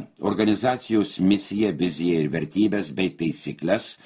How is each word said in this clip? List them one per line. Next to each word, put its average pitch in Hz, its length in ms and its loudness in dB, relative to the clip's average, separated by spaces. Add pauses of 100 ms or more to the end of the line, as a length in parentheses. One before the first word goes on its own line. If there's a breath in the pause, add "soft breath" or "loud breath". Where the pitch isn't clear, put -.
(180)
organizacijos 107 1000 0
misija, 101 500 2
vizija 82 520 0
ir 76 80 0
vertybės 92 600 0
bei 85 240 -2
taisyklės 80 760 -4 (140 loud breath)